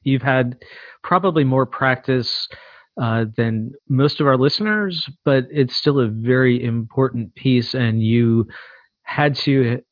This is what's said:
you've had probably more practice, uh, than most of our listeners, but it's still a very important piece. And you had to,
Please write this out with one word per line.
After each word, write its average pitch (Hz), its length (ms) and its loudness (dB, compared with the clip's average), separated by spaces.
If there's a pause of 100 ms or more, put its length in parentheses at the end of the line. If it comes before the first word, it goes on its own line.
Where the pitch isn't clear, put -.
you've 135 180 0
had 127 420 0 (400)
probably 180 400 2
more 131 220 2
practice, 131 840 -2 (540)
uh, 113 240 0 (120)
than 113 360 -2 (160)
most 139 300 2
of 147 80 2
our 131 100 4
listeners, 190 720 -2 (160)
but 135 280 2
it's 139 240 0
still 143 240 0
a 117 80 2
very 123 560 0
important 117 720 -4
piece. 127 400 0
And 113 280 0
you 113 440 2 (560)
had 147 340 0
to, 127 440 0 (100)